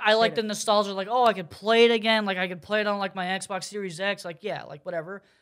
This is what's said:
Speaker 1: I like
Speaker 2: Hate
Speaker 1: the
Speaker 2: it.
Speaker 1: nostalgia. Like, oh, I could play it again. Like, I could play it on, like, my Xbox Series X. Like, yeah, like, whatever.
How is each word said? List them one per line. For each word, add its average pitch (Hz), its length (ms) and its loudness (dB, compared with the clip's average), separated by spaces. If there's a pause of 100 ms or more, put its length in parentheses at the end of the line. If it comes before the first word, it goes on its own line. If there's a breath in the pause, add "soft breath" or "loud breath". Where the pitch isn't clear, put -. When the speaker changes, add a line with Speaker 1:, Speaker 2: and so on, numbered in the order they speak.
Speaker 1:
I 214 100 4
like 226 180 4
Speaker 2:
Hate 233 40 -12
Speaker 1:
the 240 60 0
Speaker 2:
it. 214 60 -6
Speaker 1:
nostalgia. 208 440 0
Like, 190 180 -6
oh, 247 140 4
I 226 80 6
could 180 160 -10
play 233 380 4
it 233 60 6
again. 220 340 2
Like, 190 100 -2
I 185 100 0
could 175 140 -8
play 214 220 0
it 208 40 -4
on, 202 120 0
like, 196 160 -6
my 190 100 -4
Xbox 190 400 -4
Series 190 360 -8
X. 196 220 -2
Like, 170 220 -12
yeah, 180 200 -6
like, 147 200 -16
whatever. 175 380 -8 (200)